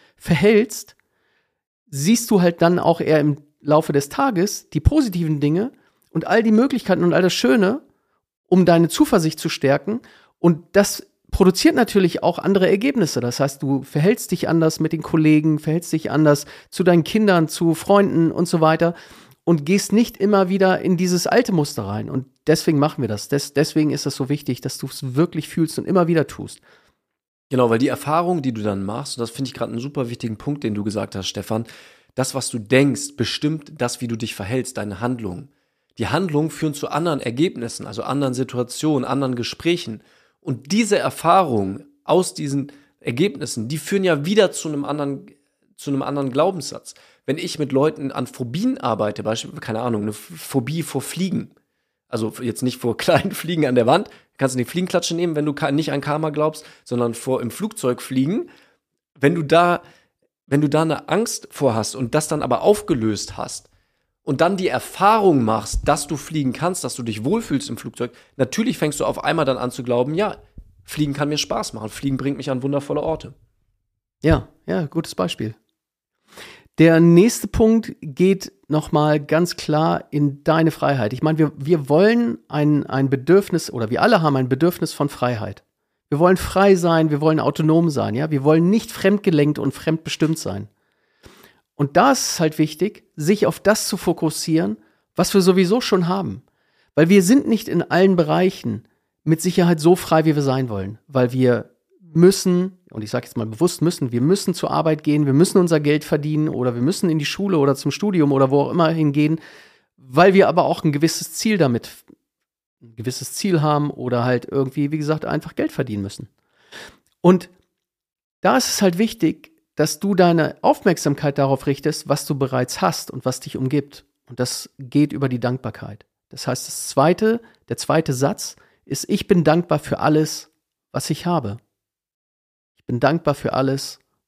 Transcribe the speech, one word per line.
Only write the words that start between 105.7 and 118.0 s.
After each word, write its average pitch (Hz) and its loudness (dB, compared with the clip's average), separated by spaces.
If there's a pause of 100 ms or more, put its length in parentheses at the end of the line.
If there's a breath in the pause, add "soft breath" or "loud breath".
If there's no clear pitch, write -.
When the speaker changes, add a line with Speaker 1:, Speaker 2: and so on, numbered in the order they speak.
Speaker 1:
Geld 147 0
verdienen 151 -2
oder 123 -2
wir 120 -4
müssen 170 0
in 160 0
die 147 -2
Schule 190 -2
oder 139 2
zum - -4
Studium 175 2
oder 135 4
wo 143 4
auch 139 -2
immer 165 2
hingehen, 151 0 (580 loud breath)
weil 143 4
wir 190 6
aber 170 2
auch 160 -2
ein 160 2
gewisses 156 -2
Ziel 220 -2
damit, 127 0 (920)
ein 117 -20
gewisses 120 -8
Ziel 175 0
haben 147 0
oder 123 -2
halt 123 0
irgendwie, 139 -2
wie 156 -2
gesagt, 151 -2
einfach - -6
Geld 302 -2
verdienen 107 -4
müssen. - -10 (920 loud breath)
Und 180 4 (920)